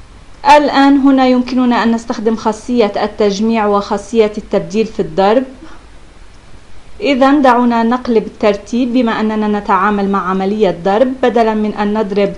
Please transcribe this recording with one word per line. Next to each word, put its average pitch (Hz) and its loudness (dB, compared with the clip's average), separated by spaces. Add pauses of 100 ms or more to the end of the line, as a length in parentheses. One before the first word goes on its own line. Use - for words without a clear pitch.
(560)
الآن 277 4
هنا 262 4
يمكننا 247 2
أن 226 0
نستخدم 226 -4
خاصية 240 -2 (100)
التجميع 208 0
وخاصية 208 0
التبديل 202 -2
في 220 -10
الضرب. 190 2 (1600)
إذن 269 2
دعونا 240 2
نقلب 226 0
الترتيب 233 -2
بما 226 0
أننا 214 -2
نتعامل 202 0
مع 190 -2
عملية 190 0
ضرب، 220 2 (100)
بدلاً 226 2
من 214 -2
أن 208 -2
نضرب 202 -2